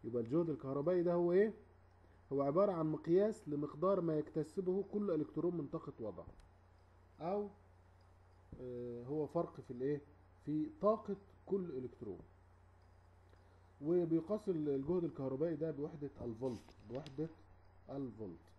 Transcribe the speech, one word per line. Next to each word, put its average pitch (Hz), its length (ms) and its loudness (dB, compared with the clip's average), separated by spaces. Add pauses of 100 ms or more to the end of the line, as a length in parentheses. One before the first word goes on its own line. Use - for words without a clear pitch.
يبقى 117 180 0
الجهد 160 280 2
الكهربائي 143 520 2
ده 175 100 4
هو 175 200 4
إيه؟ 208 200 6 (800)
هو 139 100 2
عبارة 180 300 4
عن 156 200 0
مقياس 180 560 2
لمقدار 151 520 2
ما 160 180 2
يكتسبه 180 760 -2
كل 208 180 0
إلكترون 160 460 0
من 147 100 -4
طاقة 160 340 -8
وضع، 92 240 -8 (960)
أو، 202 280 -2 (1120)
آه، 120 440 -8
هو 147 220 -2
فرق 170 340 -2
في - 100 -18
الإيه؟ 135 300 -2 (460)
في 151 200 0 (140)
طاقة 208 360 2 (300)
كل 185 240 -2
إلكترون. 120 480 -8 (1600)
وبيقاس 165 680 2
ال-، 156 200 0
الجهد 143 360 2
الكهربائي 143 520 -2
ده 160 140 -2
بوحدة 143 400 -6 (140)
الفولت، 120 380 -4 (280)
بوحدة 143 380 -6 (640)
الفولت. 110 500 -8 (180)